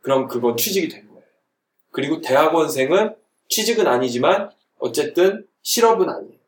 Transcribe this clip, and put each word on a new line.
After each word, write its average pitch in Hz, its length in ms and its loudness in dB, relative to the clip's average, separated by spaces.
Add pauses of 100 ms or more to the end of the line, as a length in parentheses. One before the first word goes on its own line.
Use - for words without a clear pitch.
그럼 131 260 0
그건 120 300 -2
취직이 190 320 -2
된 - 180 -18
거예요. - 160 -20 (680)
그리고 147 280 -4
대학원생은 151 960 0 (320)
취직은 220 400 0
아니지만 131 640 0 (260)
어쨌든 180 720 0 (140)
실업은 226 480 2
아니에요. - 240 -10 (140)